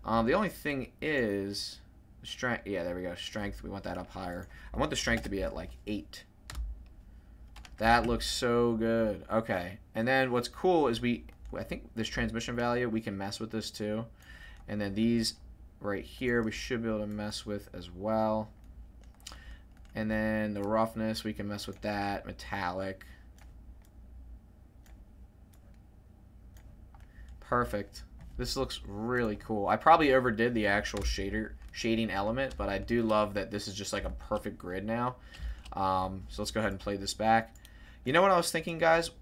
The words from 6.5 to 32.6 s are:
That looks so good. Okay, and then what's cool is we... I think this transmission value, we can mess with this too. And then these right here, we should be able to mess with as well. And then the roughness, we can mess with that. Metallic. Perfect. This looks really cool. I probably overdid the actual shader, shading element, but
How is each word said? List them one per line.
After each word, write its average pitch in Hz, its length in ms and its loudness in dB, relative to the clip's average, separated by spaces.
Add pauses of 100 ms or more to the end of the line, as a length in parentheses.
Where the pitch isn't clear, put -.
That 113 280 6
looks 117 220 0
so 120 460 4
good. 113 580 2
Okay, 95 480 0 (160)
and 113 120 2
then 131 240 4
what's 120 180 0
cool 165 400 4
is 117 120 0
we... 120 240 0 (320)
I 92 60 -6
think - 320 -8
this 113 120 -2
transmission 117 480 -2
value, 120 320 2
we 113 140 0
can 104 160 -6
mess 98 220 -6
with 113 120 -6
this 110 200 -4
too. 107 340 -2 (600)
And 104 140 -4
then 98 140 -2
these 113 400 4 (440)
right 101 240 -4
here, 120 400 0
we 110 80 0
should 117 320 -4
be 117 60 0
able 110 100 0
to 104 80 -2
mess 104 380 -6
with 101 280 -6
as 90 160 -12
well. 110 600 0 (1500)
And 110 160 -2
then 107 420 2
the 101 80 -2
roughness, 110 640 0
we 107 80 -2
can 104 160 -6
mess 101 200 -6
with 98 140 -8
that. 101 440 -2
Metallic. 95 800 -6 (4000)
Perfect. 117 640 -2 (340)
This 123 200 -4
looks 131 280 -2
really 110 520 -2
cool. 101 300 -2
I 101 100 6
probably 160 360 8
overdid 120 400 4
the 107 140 2
actual 104 320 2
shader, 101 540 -2 (180)
shading 113 400 0
element, 113 460 0
but 101 100 -2